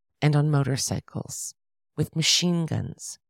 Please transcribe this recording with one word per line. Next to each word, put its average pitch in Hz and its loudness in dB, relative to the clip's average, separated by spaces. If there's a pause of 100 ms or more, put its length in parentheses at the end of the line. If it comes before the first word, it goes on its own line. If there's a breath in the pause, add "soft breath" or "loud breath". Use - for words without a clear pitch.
(220)
and 147 4
on 147 4
motorcycles, - -2 (420)
with 151 -2
machine 165 2
guns, - -6 (120)